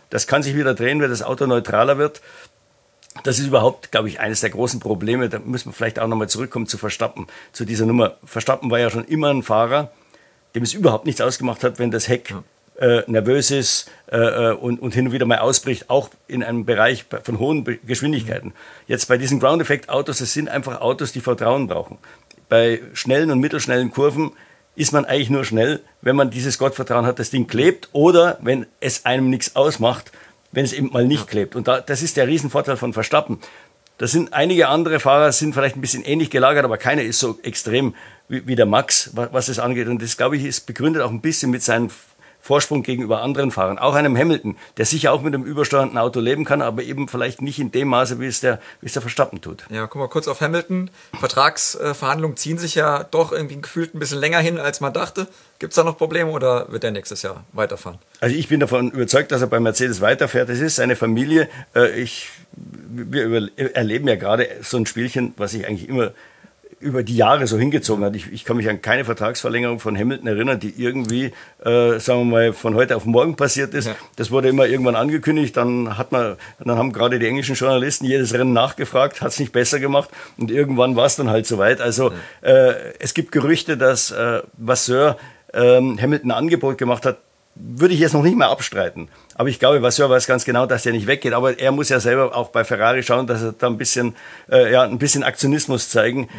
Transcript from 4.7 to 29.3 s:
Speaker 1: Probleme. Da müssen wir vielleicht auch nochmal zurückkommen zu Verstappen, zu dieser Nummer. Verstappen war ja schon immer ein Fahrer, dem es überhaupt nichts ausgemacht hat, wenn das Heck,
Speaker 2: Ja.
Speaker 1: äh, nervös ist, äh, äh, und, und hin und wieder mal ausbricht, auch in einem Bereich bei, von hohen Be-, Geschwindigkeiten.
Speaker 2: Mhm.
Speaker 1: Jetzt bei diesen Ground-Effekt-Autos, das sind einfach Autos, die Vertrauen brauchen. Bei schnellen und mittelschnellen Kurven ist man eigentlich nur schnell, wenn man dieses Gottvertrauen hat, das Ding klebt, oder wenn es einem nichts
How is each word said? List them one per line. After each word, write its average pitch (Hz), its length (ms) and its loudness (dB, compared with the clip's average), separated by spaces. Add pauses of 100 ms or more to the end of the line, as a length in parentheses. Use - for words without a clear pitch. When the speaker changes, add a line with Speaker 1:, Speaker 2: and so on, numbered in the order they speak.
Speaker 1:
Probleme. 110 500 -2
Da 110 100 -8
müssen 123 300 -8
wir 110 40 -16
vielleicht 113 260 -4
auch 113 80 -2
nochmal 110 220 -2
zurückkommen 120 380 -6
zu - 100 -6
Verstappen, 104 500 -6 (260)
zu 117 120 -8
dieser 110 200 -2
Nummer. 117 380 2
Verstappen 135 460 -4
war 117 100 2
ja 120 100 2
schon 117 160 -6
immer 156 280 0
ein 131 100 -2
Fahrer, 120 480 0 (640)
dem 117 80 -2
es 113 100 -2
überhaupt 160 320 2
nichts - 160 -2
ausgemacht 123 420 -4
hat, 127 160 0
wenn 120 120 -2
das 110 160 -4
Heck, - 240 -2
Speaker 2:
Ja. 95 120 -12 (360)
Speaker 1:
äh, 120 280 4
nervös 123 440 2
ist, - 400 -2 (200)
äh, 113 60 -2
äh, 117 360 2
und, 120 280 -4
und 123 120 -8
hin 127 140 0
und 117 60 -4
wieder 127 120 0
mal 117 140 2
ausbricht, 127 500 -2
auch 135 200 2 (180)
in 127 140 -6
einem 117 240 -4
Bereich 117 420 2
bei, - 120 -10
von 113 180 -6
hohen 139 280 -2
Be-, 120 200 -6
Geschwindigkeiten. 117 640 -4
Speaker 2:
Mhm. - 40 -20 (340)
Speaker 1:
Jetzt 123 220 -2
bei 123 80 4
diesen 131 240 0
Ground-Effekt-Autos, 143 800 0
das 123 140 -6
sind 151 160 -4
einfach 131 320 -8
Autos, 127 300 -2
die - 100 -8
Vertrauen 120 460 0
brauchen. 85 300 -6 (520)
Bei 117 320 4 (120)
schnellen 143 360 0
und 131 100 2
mittelschnellen 127 520 0
Kurven 143 400 0 (440)
ist 147 180 0
man 147 120 4
eigentlich 135 240 0
nur 135 160 0
schnell, 117 360 0 (200)
wenn 127 140 2
man 139 160 4
dieses 123 260 -4
Gottvertrauen 127 480 0
hat, 123 140 -2
das 113 100 -6
Ding 127 180 0
klebt, 147 440 0
oder 170 500 6
wenn 123 240 -2 (140)
es - 260 -4
einem 131 240 2
nichts - 280 -2